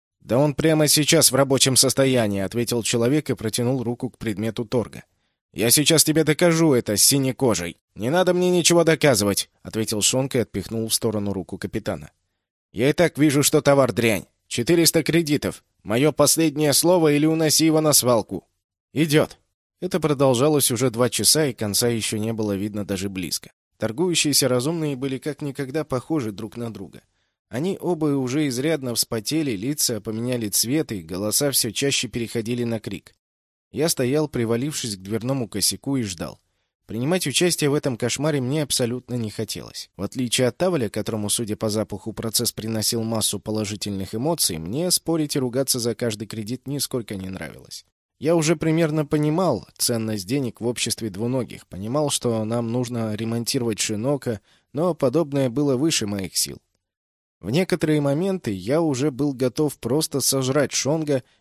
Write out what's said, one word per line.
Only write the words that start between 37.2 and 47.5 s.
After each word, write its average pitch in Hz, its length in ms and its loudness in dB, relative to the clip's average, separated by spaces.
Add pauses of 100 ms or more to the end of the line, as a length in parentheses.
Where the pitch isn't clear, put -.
участие 170 440 2
в 135 40 2
этом 143 220 -2
кошмаре 139 440 0
мне 135 220 -2
абсолютно 123 520 -2
не 113 160 -4
хотелось. 85 640 -10
В 92 60 -8
отличие 123 460 0
от - 80 -2
Тавля, 165 320 0
которому, 107 420 -4
судя 107 260 -2
по 113 140 -2
запаху, 104 420 -4
процесс 113 400 -2
приносил 110 500 -4
массу 110 380 -2
положительных 104 720 -4
эмоций, 120 440 -2
мне 127 320 -4
спорить 165 440 -2
и 147 40 -2
ругаться 131 400 -2
за 117 160 -2
каждый 110 320 -4
кредит 110 400 -8
нисколько 127 500 -6
не 95 120 -8
нравилось. 80 580 -14 (320)